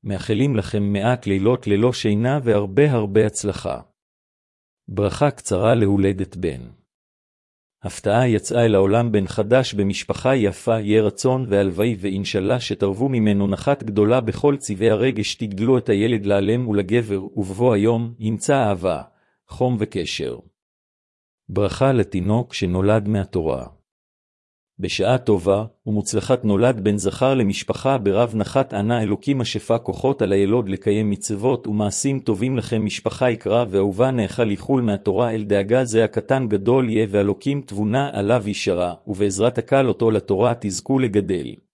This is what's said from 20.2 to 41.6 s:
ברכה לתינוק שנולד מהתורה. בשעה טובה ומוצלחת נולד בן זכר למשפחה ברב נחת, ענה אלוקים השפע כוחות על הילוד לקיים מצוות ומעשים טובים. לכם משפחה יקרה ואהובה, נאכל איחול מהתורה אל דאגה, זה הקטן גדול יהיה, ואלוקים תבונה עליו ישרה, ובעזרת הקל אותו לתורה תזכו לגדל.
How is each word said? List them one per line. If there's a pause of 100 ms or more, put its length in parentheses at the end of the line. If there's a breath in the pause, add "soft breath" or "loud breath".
ברכה
לתינוק
שנולד
מהתורה. (1120)
בשעה
טובה (220)
ומוצלחת
נולד
בן
זכר
למשפחה
ברב
נחת,
ענה
אלוקים
השפע
כוחות
על
הילוד
לקיים
מצוות
ומעשים
טובים.
לכם
משפחה
יקרה
ואהובה,
נאכל
איחול
מהתורה
אל
דאגה,
זה
הקטן
גדול
יהיה,
ואלוקים
תבונה
עליו
ישרה, (120)
ובעזרת
הקל
אותו
לתורה
תזכו
לגדל. (200)